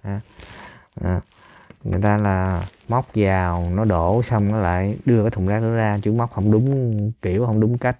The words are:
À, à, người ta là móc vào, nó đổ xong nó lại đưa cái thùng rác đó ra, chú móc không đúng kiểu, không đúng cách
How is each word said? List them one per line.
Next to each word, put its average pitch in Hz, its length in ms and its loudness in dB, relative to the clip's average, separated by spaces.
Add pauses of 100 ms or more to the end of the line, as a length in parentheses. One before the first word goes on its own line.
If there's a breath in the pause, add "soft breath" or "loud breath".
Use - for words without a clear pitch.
À, 101 180 -6 (800 loud breath)
à, 90 200 -2 (640 loud breath)
người 92 180 -2
ta 104 160 4
là 95 460 0 (240)
móc 120 280 -2
vào, 92 580 0
nó 107 120 0
đổ 95 380 2
xong 104 280 0
nó 110 60 0
lại 95 480 0
đưa 117 180 4
cái 107 80 0
thùng 95 160 -2
rác 104 120 0
đó 113 100 0
ra, 107 340 0
chú 104 100 0
móc 117 180 -2
không 104 200 0
đúng 113 600 0 (100)
kiểu, 101 240 0
không 107 140 0
đúng 113 180 2
cách 123 220 -2